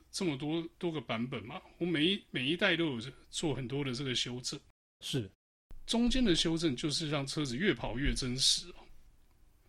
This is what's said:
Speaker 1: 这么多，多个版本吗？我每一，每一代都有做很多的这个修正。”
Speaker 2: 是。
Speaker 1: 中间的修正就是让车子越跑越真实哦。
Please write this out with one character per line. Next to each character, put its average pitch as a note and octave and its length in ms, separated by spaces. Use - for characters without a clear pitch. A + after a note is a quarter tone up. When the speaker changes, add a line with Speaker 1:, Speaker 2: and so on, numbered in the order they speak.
Speaker 1:
这 - 140
么 D#3 120
多， D3+ 260
多 E3+ 140
个 D3+ 80
版 A#2 260
本 B2 180
吗？ D3 160
我 E3+ 80
每 D#3 180
一， G3 260
每 C3 160
一 D#3 100
代 F3+ 200
都 E3 100
有 B2+ 140
做 D3+ 240
很 B2+ 120
多 C3+ 160
的 C3 120
这 B2+ 100
个 C3 100
修 B2 260
正。” C3+ 200
Speaker 2:
是。 A2 300
Speaker 1:
中 A#3+ 240
间 B3+ 140
的 F#3+ 100
修 E3 220
正 D#3+ 180
就 D3+ 160
是 C#3+ 200
让 C#3+ 160
车 D3+ 180
子 B2 120
越 F3+ 180
跑 B2 240
越 C3+ 140
真 B2 240
实 - 340
哦。 - 140